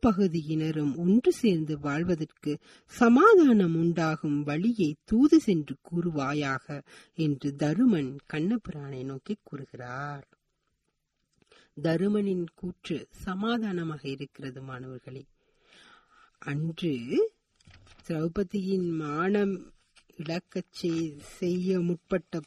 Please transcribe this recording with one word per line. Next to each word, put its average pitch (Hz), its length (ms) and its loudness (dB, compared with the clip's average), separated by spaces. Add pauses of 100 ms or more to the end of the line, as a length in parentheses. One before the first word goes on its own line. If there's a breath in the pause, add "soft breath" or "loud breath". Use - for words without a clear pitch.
பகுதியினரும் 156 920 0
ஒன்று 202 360 4
சேர்ந்து 156 460 0
வாழ்வதற்கு 151 800 -4 (280 soft breath)
சமாதானம் 247 880 8
உண்டாகும் 160 680 0
வழியை 160 600 0
தூது 294 360 6
சென்று 151 420 -2
கூறுவாயாக 147 1000 -4 (320 soft breath)
என்று 147 440 -2
தருமன் 156 580 2 (160)
கண்ணபிரானை 151 720 -6
நோக்கி 135 380 -8
கூறுகிறார். 139 840 -12 (1500 soft breath)
தருமனின் 185 640 0 (100)
கூற்று - 560 -10
சமாதானமாக 185 1000 -6
இருக்கிறது, 135 540 -12
மாணவர்களே. 131 640 -14 (1120 soft breath)
அன்று 156 580 -4 (1120)
திரௌபதியின் 185 840 -2
மானம் 175 840 -2 (440)
இழக்கச் 170 680 -8
செய்-, 165 360 -4
செய்ய 180 640 -2
முற்பட்ட 175 680 -4